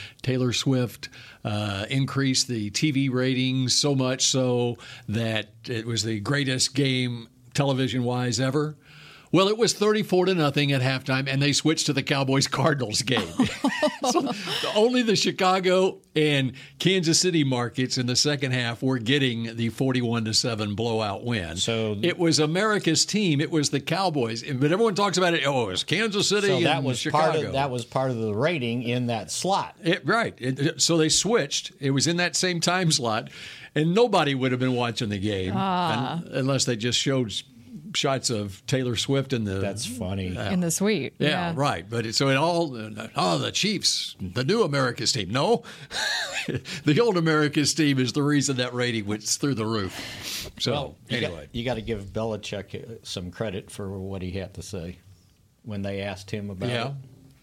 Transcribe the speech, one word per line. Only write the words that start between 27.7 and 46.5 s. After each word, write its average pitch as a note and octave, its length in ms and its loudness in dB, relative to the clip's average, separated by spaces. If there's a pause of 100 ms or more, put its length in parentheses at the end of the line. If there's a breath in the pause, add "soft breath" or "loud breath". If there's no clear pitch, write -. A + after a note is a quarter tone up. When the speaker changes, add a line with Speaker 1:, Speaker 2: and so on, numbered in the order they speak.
Speaker 2:
was B2 120 -4
part C3 280 -2
of A#2+ 60 -2
the A2 180 -2
rating B2 480 0
in A#2+ 240 0
that G#2+ 240 -4
slot. F3 520 -2
Speaker 1:
It, E3+ 220 0
right. G3 320 0
It, C3+ 440 -2
so E3 160 4
they D#3 120 4
switched. F3 680 0
It C#3 120 0
was C3+ 140 2
in F3 120 0
that F3 180 0
same F3+ 240 0
time F3 320 2
slot, A#2 400 0 (420 loud breath)
and D#3+ 220 2
nobody F#3 400 4
would B2+ 160 2
have B2+ 80 0
been B2+ 160 2
watching A#2+ 340 -2
the G#2 100 -2
game G2 360 -2
Speaker 3:
Ah. F3+ 640 0
Speaker 1:
un-, - 100 -12
unless C3+ 340 0
they B2 100 0
just A2+ 240 -2
showed C3 340 0 (600)
shots C#3+ 340 0
of G#2 380 -4
Taylor B2+ 280 0
Swift C3+ 380 0
in A#2 120 0
the G2 140 0
Speaker 2:
That's G2 260 -4
funny. G2 440 -4
Speaker 1:
Yeah. A2+ 220 -4
Speaker 3:
In F#3 80 2
the E3+ 120 0
suite. F#3+ 460 0
Speaker 1:
Yeah, D3 120 2
Speaker 3:
Yeah. E3 260 -2
Speaker 1:
right. A2 340 -2
But A#2 160 -2
it, A2+ 100 -6
so C#3 140 2
it C3+ 80 4
all, E3+ 400 2
uh, A2 380 -10
"Oh, E3+ 220 2
the A#2 140 -2
Chiefs, - 680 0
the G#2+ 220 -4
new G#3 200 2
America's C3 480 0
team." F#2+ 200 -2
No. D#3+ 360 2
<laughs> - 60 -16 (1120 loud breath)